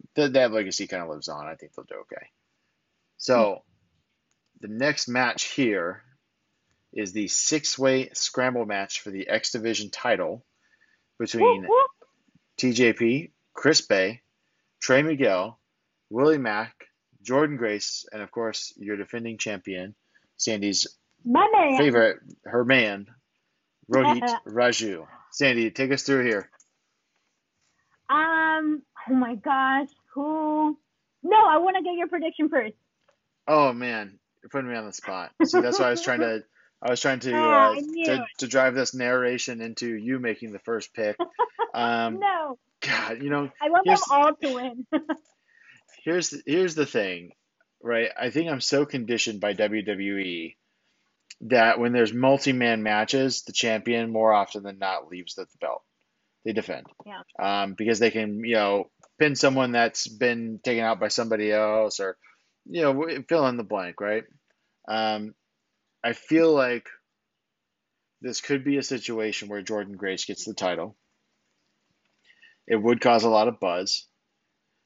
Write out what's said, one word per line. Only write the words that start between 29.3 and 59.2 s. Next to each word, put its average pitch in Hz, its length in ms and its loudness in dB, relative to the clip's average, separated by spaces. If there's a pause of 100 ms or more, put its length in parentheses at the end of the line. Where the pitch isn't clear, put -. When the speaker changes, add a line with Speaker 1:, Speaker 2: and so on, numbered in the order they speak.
Speaker 2:
gosh, 269 520 2 (260)
who? 302 640 0 (440)
No, 392 140 4
I 359 220 8
wanna 370 240 2
get 349 120 -4
your 339 140 -4
prediction 320 400 -2
first. 220 260 -2 (760)
Speaker 1:
Oh, 147 240 6
man, 113 460 -8 (240)
you're 113 80 -20
putting 131 200 -6
me 120 60 -6
on 107 100 -8
the 98 60 -14
spot. 92 400 -10 (120)
See, - 160 2
that's 123 180 2
why 127 100 4
I - 20 2
was 117 120 -2
trying 123 180 -2
to, 113 220 -2 (400)
I 120 80 0
was 123 100 0
trying 131 200 0
to, 127 120 -4
Speaker 2:
<laughs> 120 40 0
Ah, - 320 6
Speaker 1:
uh, - 40 2
Speaker 2:
I 277 80 -4
knew 320 260 -6
Speaker 1:
to, 302 80 2
Speaker 2:
it. 269 60 -2 (180)
Speaker 1:
to - 100 -6
drive 131 260 4
this 131 200 -2
narration 123 640 -2
into 113 340 -8
you 117 240 -4
making 113 340 -6
the 98 80 -12
first 113 340 -6
pick. 107 280 -2
Speaker 2:
<laughs> 349 40 -6 (460)
Speaker 1:
Um, 117 460 0
Speaker 2:
No. 381 400 -2 (220)
Speaker 1:
God, 117 420 -4
you 143 80 -4
know, 143 180 -2 (140)
Speaker 2:
I 302 80 0
want 339 160 4
them 381 60 6
Speaker 1:
here's 381 180 4
Speaker 2:
all 285 240 6
to 277 200 -4
win. 247 380 -8
<laughs> 302 80 0 (1040)
Speaker 1:
here's, 165 300 -2 (120)
here's 170 280 2
the 151 120 0
thing, 92 440 -4 (500)
right? 117 300 0 (100)
I 123 100 -2
think 160 200 -2
I'm 131 100 -4
so 143 260 2
conditioned 113 540 -4
by 104 120 -2
W 107 320 0
W 98 340 -4
E 87 380 -8 (840)
that 113 360 4
when 120 140 0
there's 113 200 4
multi-man 127 680 2
matches, 110 600 0
the - 100 -16
champion 113 580 0
more 110 220 4
often 101 320 2
than 98 140 -14
not 92 300 -4
leaves 90 280 -14
the 92 100 -10 (140)
belt. 73 220 -6 (640)
They 113 80 -4
defend. 95 340 -6 (200)
Speaker 2:
Yeah. 190 160 -18 (160)
Speaker 1:
Um, 98 360 -4
because 110 260 0
they 113 100 4
can, 107 340 -6
you 117 100 -2
know, 101 360 0 (300)